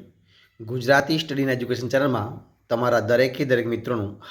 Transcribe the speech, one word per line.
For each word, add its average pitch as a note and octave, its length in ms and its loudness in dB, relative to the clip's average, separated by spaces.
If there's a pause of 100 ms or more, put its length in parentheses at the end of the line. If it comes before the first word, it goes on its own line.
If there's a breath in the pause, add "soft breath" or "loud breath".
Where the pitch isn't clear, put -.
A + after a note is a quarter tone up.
(600 soft breath)
ગુજરાતી C3 560 2
સ્ટડી C#3 240 -4
એન્ડ C3+ 100 0
એજ્યુકેશન A#2+ 360 -4
ચેનલમાં A#2 720 -2 (100)
તમારા A#2+ 320 2
દરેકે B2+ 460 2
દરેક A#2+ 220 2
મિત્રોનું A2+ 640 -4